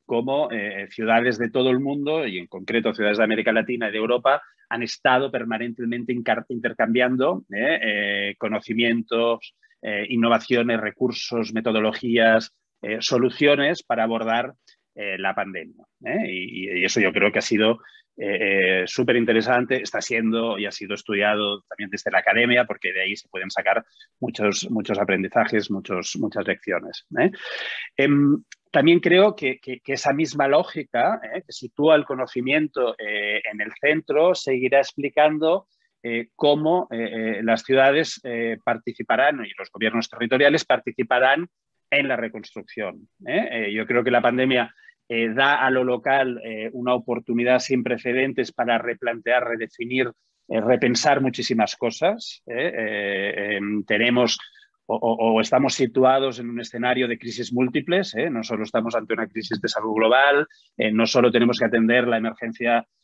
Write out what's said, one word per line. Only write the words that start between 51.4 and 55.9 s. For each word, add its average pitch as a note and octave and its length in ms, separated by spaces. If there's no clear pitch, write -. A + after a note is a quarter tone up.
cosas, D#3+ 720
¿eh? B2+ 280
Eh, G#2 800
em, G2+ 280
tenemos A#2+ 560
o, A2 80
o, A2+ 400
o A2 60
estamos B2+ 340
situados C3 640